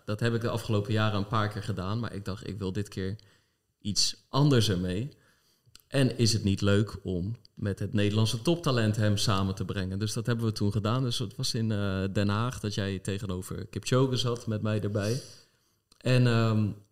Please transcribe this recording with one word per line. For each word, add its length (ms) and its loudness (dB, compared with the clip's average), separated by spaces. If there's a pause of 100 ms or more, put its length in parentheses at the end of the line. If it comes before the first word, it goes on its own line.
dat 160 -4
heb 140 2
ik 60 -2
de 80 -2
afgelopen 440 -2
jaren 260 2
een 80 -2
paar 220 0
keer 140 -8
gedaan, 380 -4
maar 140 -6
ik 100 -10
dacht, 240 -8
"Ik 100 -8
wil 140 -2
dit 160 -4
keer 280 -6 (640)
iets 480 -2
anders 400 4
ermee. 400 -2 (800)
En 300 0
is 140 4
het 120 0
niet 160 2
leuk 420 2
om 340 -4 (180)
met 240 -4
het 140 -6
Nederlandse 500 2
toptalent 540 2
hem 200 2
samen 380 2
te 100 -6
brengen?" 340 -4
Dus 140 -2
dat 140 -6
hebben 200 0
we 60 2
toen 200 0
gedaan. 300 0
Dus 160 -2
het 180 -6
was 180 -4
in, 180 0
eh, 280 0 (120)
Den 160 2
Haag 320 0
dat 140 -4
jij 240 -2
tegenover 680 -6
Kipchoge 500 2
zat 300 -2
met 160 -2
mij 180 0
erbij. 400 -2 (800)
En, 280 4
ehm, 420 4 (240)